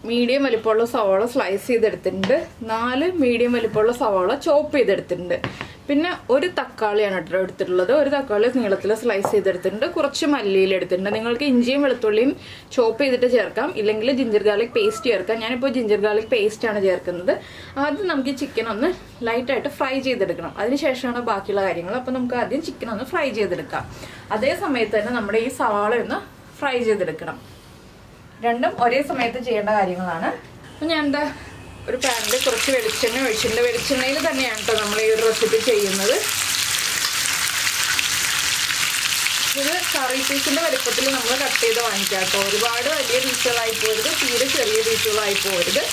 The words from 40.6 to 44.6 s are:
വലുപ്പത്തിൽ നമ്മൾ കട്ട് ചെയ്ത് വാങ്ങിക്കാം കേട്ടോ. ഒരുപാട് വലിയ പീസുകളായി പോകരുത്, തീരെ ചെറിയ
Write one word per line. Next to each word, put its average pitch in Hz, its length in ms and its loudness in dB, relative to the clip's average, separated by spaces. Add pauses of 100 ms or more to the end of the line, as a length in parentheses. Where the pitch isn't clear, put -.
വലുപ്പത്തിൽ 254 400 0 (100)
നമ്മൾ 240 160 -2 (120)
കട്ട് - 180 0
ചെയ്ത് 233 260 2
വാങ്ങിക്കാം 196 380 0
കേട്ടോ. 202 240 0
ഒരുപാട് 233 480 0
വലിയ 247 280 0
പീസുകളായി 240 480 0 (100)
പോകരുത്, 220 280 0 (120)
തീരെ 254 320 0
ചെറിയ 427 340 2